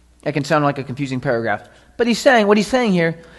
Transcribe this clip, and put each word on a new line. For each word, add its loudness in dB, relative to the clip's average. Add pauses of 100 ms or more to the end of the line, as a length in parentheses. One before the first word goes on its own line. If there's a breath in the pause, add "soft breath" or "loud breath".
(220 soft breath)
it -6
can -4
sound 0
like -2
a -8
confusing -6
paragraph. -4 (280 soft breath)
But -2
he's -2
saying, 4
what 4
he's 0
saying 0
here 0 (200 loud breath)